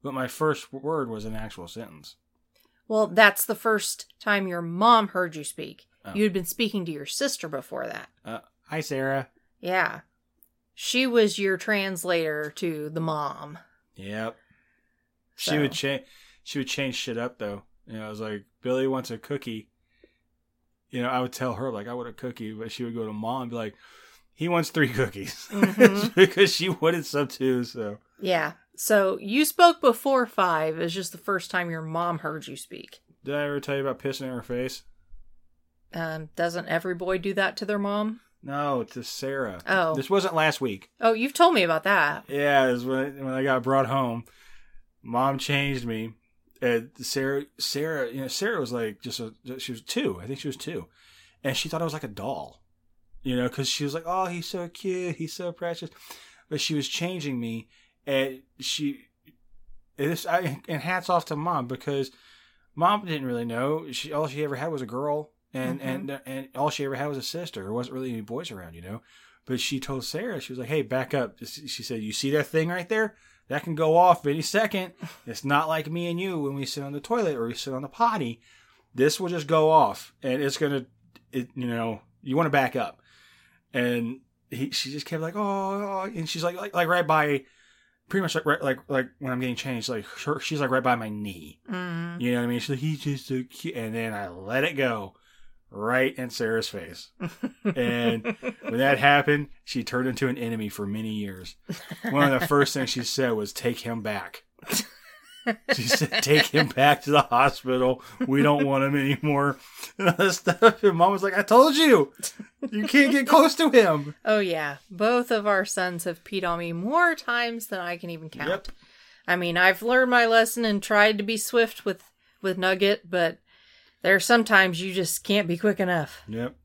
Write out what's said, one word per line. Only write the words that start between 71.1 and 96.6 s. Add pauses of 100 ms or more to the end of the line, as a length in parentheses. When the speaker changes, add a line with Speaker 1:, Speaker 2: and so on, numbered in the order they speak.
Speaker 1:
up."
She,
she
said,
"You
see
that
thing
right
there? (340)
That
can
go
off
any
second. (340)
It's
not
like
me
and
you
when
we
sit
on
the
toilet
or
we
sit
on
the
potty. (520)
This
will
just
go
off, (100)
and
it's
gonna, (480)
it,
you
know, (200)
you
wanna
back
up." (720)
And (300)
he,
she
just
kept
like,
"Oh,
oh,"
and
she's
like,
like,
like,
right
by, (640)
pretty
much
like,
right,
like, (100)
like, (100)
when
I'm
getting
changed,
like, (180)
her,
she's,
like,
right
by
my
knee. (100)
Speaker 2:
Mm.
Speaker 1:
You
know
what
I
mean?
She's
like,
"He's
just
so
cute."
And
then
I
let
it
go (560)
right
in
Sarah's